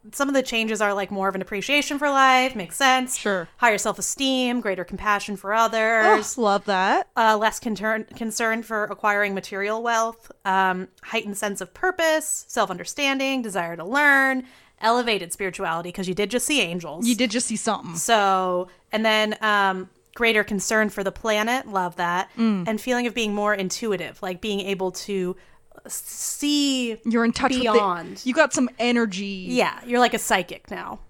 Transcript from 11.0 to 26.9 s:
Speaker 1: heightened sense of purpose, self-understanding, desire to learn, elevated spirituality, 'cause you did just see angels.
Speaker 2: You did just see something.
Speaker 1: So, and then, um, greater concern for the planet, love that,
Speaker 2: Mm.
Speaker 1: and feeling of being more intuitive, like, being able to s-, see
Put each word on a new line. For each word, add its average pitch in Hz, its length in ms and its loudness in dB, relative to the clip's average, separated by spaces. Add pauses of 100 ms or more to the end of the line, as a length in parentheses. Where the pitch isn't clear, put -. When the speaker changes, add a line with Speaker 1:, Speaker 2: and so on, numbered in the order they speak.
Speaker 1:
heightened 208 320 -4
sense 202 240 -4
of - 140 -12
purpose, 320 720 0
self-understanding, 269 960 -2
desire 180 340 -4
to 160 80 -10
learn, 269 600 4 (360)
elevated 220 520 2
spirituality, 175 600 -4
'cause 190 160 -4
you 180 60 -2
did 202 160 0
just 240 160 0
see 294 140 2
angels. 170 460 -2
Speaker 2:
You 233 100 4
did 233 160 2
just 226 160 -2
see 220 80 -2
something. 185 400 -4
Speaker 1:
So, 185 720 2 (240)
and 220 120 0
then, 214 380 2
um, 196 480 2 (240)
greater 226 300 2
concern 214 460 0
for 208 140 -8
the 190 80 -2
planet, 226 560 0
love 185 280 -2
that, 175 400 -2
Speaker 2:
Mm. 214 300 0
Speaker 1:
and 214 140 -2
feeling 247 260 0
of 226 80 -4
being 214 200 -2
more 208 200 2
intuitive, 185 680 -4
like, 185 180 -8
being 202 200 -4
able 185 320 -4
to 185 440 -4 (500)
s-, - 180 -10
see 277 1000 0